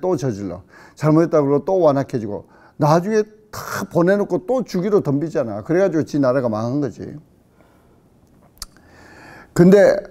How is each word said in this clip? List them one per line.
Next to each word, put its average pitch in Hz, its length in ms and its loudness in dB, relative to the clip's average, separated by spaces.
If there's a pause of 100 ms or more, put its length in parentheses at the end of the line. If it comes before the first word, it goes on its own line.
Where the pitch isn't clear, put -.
또 180 160 -2
저질러. 101 460 -8 (320)
잘못했다 156 480 2
그러고 143 220 0
또 190 160 -2
완악해지고 127 680 -2 (300)
나중에 175 460 2 (280)
다 - 400 -10
보내놓고 180 560 0
또 247 180 -2
주기로 190 360 0
덤비잖아. 139 640 -4
그래가지고 165 420 0
지 - 140 -4
나라가 131 300 0
망한 113 320 -4
거지. 131 360 -8 (2250)
근데 185 440 6 (140)